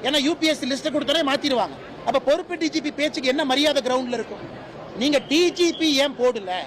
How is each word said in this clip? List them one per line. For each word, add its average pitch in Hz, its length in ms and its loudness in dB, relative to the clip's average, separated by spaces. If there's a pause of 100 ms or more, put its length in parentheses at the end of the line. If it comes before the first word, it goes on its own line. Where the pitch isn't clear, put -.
ஏன்னா 277 140 0
யூ 294 180 2
பி 311 120 0
எஸ் 302 120 0
சி 262 100 -4
லிஸ்ட்டை 277 240 -4
கொடுத்தாலே 294 400 0
மாத்திடுவாங்க. 254 400 0 (320)
அப்ப 254 140 2
பொறுப்பு 339 360 2
டி 320 140 0
ஜி 311 120 -2
பி 302 100 -4
பேச்சுக்கு 285 380 -2
என்ன 294 160 2
மரியாதை 277 360 2
கிரவுண்ட்ல 247 320 0
இருக்கும்? 226 260 -6 (580)
நீங்க 277 300 2
டி 339 240 4
ஜி 349 220 2
பி 311 220 2
ஏன் 269 220 2
போடல? 233 340 0 (160)